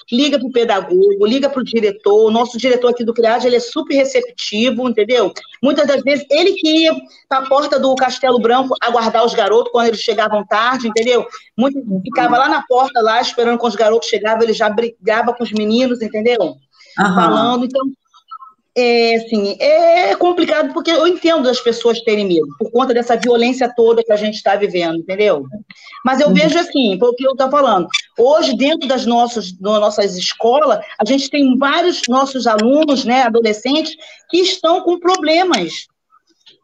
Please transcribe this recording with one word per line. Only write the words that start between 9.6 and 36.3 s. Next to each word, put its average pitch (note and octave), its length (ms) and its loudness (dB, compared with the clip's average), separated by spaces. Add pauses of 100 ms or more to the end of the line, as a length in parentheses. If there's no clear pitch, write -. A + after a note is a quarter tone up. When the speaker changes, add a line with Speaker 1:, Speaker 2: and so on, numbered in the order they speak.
Speaker 1:
quando A#3 160 2
eles G#3+ 140 -2
chegavam G#3+ 440 -2
tarde, A#3 440 -2
entendeu? A3+ 360 0 (320)
Muito, C#4 220 0
Speaker 2:
Uhum. G3 240 -6
Speaker 1:
ficava A#3+ 340 0
lá C#4 120 2
na D4+ 180 0
porta, B3+ 340 0
lá, A3 200 2
esperando A#3+ 360 -2
quando A#3 140 -2
os G3+ 60 -10
garotos A3+ 320 0
chegavam, A3 340 0
ele A3+ 100 0
já G#3+ 160 0
brigava A3+ 640 -2
com A#3+ 100 -6
os G#3 100 -8
meninos, A#3 480 0
entendeu? G#3+ 540 -2 (440)
Speaker 2:
Aham. G3 160 2
Speaker 1:
Falando, A#3 500 0
então, C4 160 -2 (960)
é, A#3 400 2
assim, G#3+ 440 -2
é E4+ 560 4
complicado D#4+ 580 0
porque E4 180 -2
eu D#4+ 140 2
entendo E4 440 2
as A#3+ 100 -2
pessoas A#3 420 -2
terem G#3 240 0
medo, E3 220 0 (100)
por G#3+ 140 -6
conta C4 220 0
dessa A#3+ 240 0
violência B3 580 0
toda A3+ 280 4
que A3+ 80 -2
a G#3 40 4
gente G#3+ 260 -4
tá G3+ 140 0
vivendo, F3 440 -2
entendeu? F#3 440 0 (600)
Mas B3+ 160 0
eu D4 80 4
Speaker 2:
Uhum. - 40 4
Speaker 1:
vejo D4+ 240 4
assim, C4 400 0
foi A#3+ 120 2
o A#3+ 40 -2
que C4 140 -2
eu C4+ 80 0
tô C4 140 -2
falando, B3 380 2 (300)
hoje C4+ 380 2
dentro C#4+ 320 -2
das B3+ 180 -2
nossos, A#3 460 -2
das G3+ 300 -2
nossas G#3 340 -2
escolas, A#3 640 0 (180)
a G#3+ 60 -2
gente C4+ 260 0
tem C4+ 280 2
vários D#4 500 0
nossos C4 400 0
alunos, B3 560 2
né, B3+ 200 2
adolescentes, A#3 720 0 (340)
que E4 80 0
estão F4+ 440 0
com F4 180 0
problemas. D#4+ 880 0 (760)